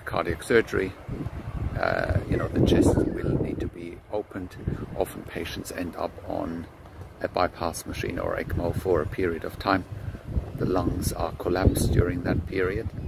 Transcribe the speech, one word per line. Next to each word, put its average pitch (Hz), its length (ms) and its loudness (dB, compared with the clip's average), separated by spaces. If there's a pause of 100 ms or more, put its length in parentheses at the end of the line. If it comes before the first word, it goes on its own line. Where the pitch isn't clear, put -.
cardiac 85 360 0
surgery. 101 520 4 (840)
Uh, 50 380 2 (100)
you - 100 2
know, - 100 0
the - 180 4
chest - 300 8
will - 440 2
need - 200 -2
to 87 80 -4
be 87 320 -10 (120)
opened. 101 440 -6 (420)
Often - 280 -2
patients - 460 -6
end 87 240 -4
up 85 160 -4 (160)
on 85 380 -2 (540)
a 87 80 -2
bypass 87 600 0
machine - 320 -4
or 87 180 0
ecmo 85 420 0
for 90 220 4
a 76 60 0
period 85 360 0
of 85 140 -8
time. 95 260 4 (720)
The 92 100 -2
lungs 90 460 0
are 82 180 -2
collapsed 90 600 2
during 90 320 4
that 90 220 0
period. 95 420 0 (200)